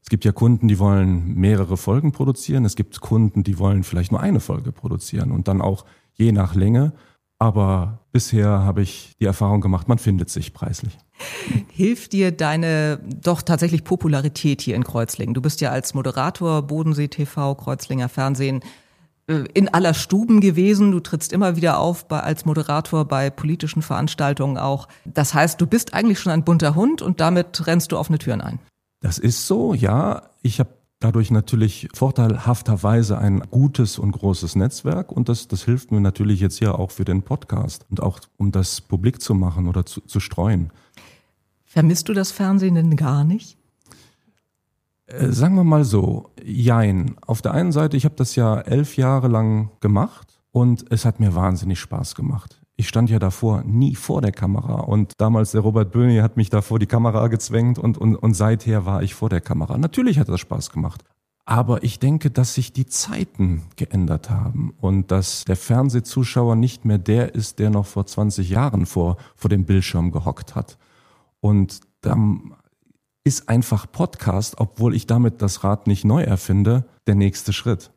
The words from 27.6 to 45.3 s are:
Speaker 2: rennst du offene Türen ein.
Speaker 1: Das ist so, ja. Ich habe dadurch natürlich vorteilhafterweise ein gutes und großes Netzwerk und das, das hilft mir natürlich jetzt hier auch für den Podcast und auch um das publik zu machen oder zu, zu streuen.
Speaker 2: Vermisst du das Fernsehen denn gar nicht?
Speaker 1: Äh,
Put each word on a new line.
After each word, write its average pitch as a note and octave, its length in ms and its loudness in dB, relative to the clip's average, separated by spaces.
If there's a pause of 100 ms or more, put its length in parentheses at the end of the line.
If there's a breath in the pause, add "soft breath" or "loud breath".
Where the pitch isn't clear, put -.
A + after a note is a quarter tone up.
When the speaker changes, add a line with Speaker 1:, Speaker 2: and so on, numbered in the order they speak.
Speaker 2:
rennst E3 260 0
du - 40 -2
offene D#3+ 220 0
Türen - 220 -4
ein. - 180 -8 (420)
Speaker 1:
Das E2+ 160 -2
ist - 300 0
so, A3+ 260 0
ja. A#2+ 560 0 (140)
Ich B2 180 0
habe - 80 0 (320)
dadurch A2 280 2
natürlich A2 640 0
vorteilhafterweise A2+ 1200 0
ein G2 240 2 (100)
gutes C3 480 0
und G2 140 0
großes F2+ 420 -2
Netzwerk A#2 560 -2
und - 160 -2
das, A#2+ 220 -4
das F#2+ 140 -6
hilft B2 280 -2
mir G#2+ 80 2
natürlich G2+ 400 0
jetzt F#2+ 200 -2
hier G#2+ 200 0
auch F#2 120 -6
für F#2+ 120 -6
den F#2+ 180 0
Podcast - 680 -6
und - 120 -6
auch G2 200 -4 (160)
um G2 160 -2
das F#2+ 260 -2
publik G2+ 420 -2
zu G#2+ 140 0
machen F2+ 320 0
oder F2 180 0
zu, - 140 -14
zu - 220 -6
streuen. F2 500 -2 (960 soft breath)
Speaker 2:
Vermisst D#3+ 420 2
du A3 60 -2
das F#3+ 180 -2
Fernsehen F#3+ 440 2
denn D#3+ 200 4
gar C#3+ 300 2
nicht? F#3 320 -2 (1500 soft breath)
Speaker 1:
Äh, - 260 -2